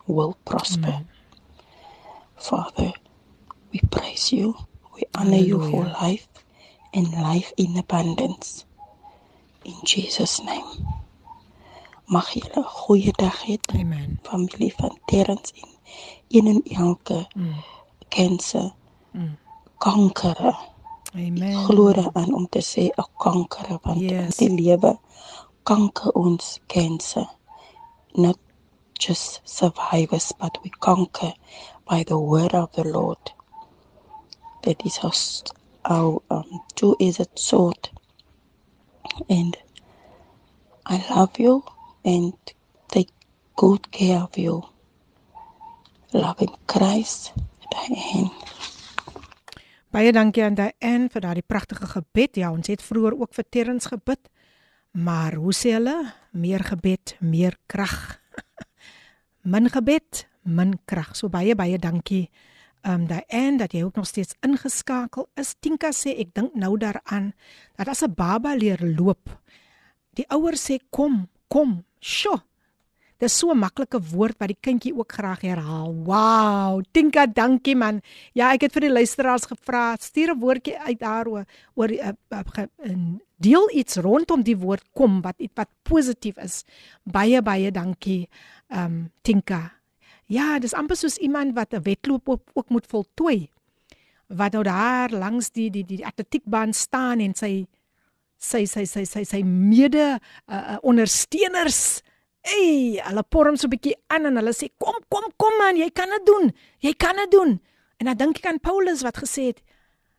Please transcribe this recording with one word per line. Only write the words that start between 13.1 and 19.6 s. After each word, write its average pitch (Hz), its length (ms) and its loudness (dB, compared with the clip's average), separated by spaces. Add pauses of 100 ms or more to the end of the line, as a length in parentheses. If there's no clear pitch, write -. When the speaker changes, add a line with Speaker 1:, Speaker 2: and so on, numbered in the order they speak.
Speaker 1:
dag 185 240 0 (100)
hê. 214 120 -2 (160)
Speaker 2:
Amen. 165 480 -2
Speaker 1:
Familie 196 520 -2
van - 320 -4
Terrence 196 480 0
en - 140 -20 (600)
een 220 180 8
en 214 180 4
elke 175 720 -2
Speaker 2:
Mm. 170 200 -6 (540)
Speaker 1:
cancer, 185 640 0 (400)
Speaker 2:
Mm. 160 240 -6 (420)